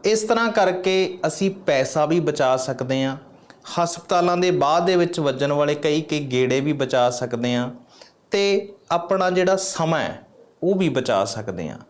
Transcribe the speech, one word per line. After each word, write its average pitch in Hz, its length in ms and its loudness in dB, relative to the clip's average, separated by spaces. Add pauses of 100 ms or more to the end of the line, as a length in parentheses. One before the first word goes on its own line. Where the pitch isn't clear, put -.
ਇਸ 214 160 2
ਤਰ੍ਹਾਂ 226 300 0
ਕਰਕੇ 185 760 0
ਅਸੀਂ 190 220 0 (160)
ਪੈਸਾ 143 400 2
ਵੀ 165 160 2
ਬਚਾ 143 360 2
ਸਕਦੇ 131 460 -2
ਹਾਂ, 135 120 -2 (580)
ਹਸਪਤਾਲਾਂ 175 640 0
ਦੇ 180 160 2
ਬਾਅਦ 156 320 2
ਦੇ 190 100 2
ਵਿੱਚ 170 240 0
ਵੱਜਣ 143 340 0
ਵਾਲੇ 147 240 2
ਕਈ 151 240 0
ਕਈ 156 260 -4
ਗੇੜੇ 127 340 2
ਵੀ 151 140 0
ਬਚਾ 127 360 2
ਸਕਦੇ 120 440 -4
ਹਾਂ 123 140 -2 (640)
ਤੇ 202 440 0 (160)
ਆਪਣਾ 180 380 0
ਜਿਹੜਾ 185 280 2
ਸਮਾਂ 165 420 -2
ਹੈ 82 220 -6 (420)
ਉਹ 190 120 2
ਵੀ 185 140 2
ਬਚਾ 123 360 0
ਸਕਦੇ 90 440 -8
ਹਾਂ। - 80 -12 (120)